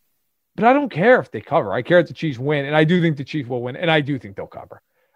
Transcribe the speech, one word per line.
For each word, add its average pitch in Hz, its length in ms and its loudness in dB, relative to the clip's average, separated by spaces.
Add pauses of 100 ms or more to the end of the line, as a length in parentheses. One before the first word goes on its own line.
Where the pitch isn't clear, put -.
(560)
But 196 80 0
I 247 80 6
don't 285 180 0
care 214 300 4
if - 100 -8
they 110 100 -10
cover. 127 320 -2
I 120 100 -2
care 131 180 4
if - 80 2
the 127 60 -16
Chiefs 143 240 -6
win, 139 280 -4
and 151 100 -2
I 156 80 6
do 175 160 4
think 160 160 0
the 139 80 -10
Chiefs 135 240 -8
will 123 140 -6
win, 123 140 -8
and 165 140 -2
I 160 100 4
do 139 180 -4
think 98 180 -18
they'll 90 100 -12
cover. - 360 -20 (340)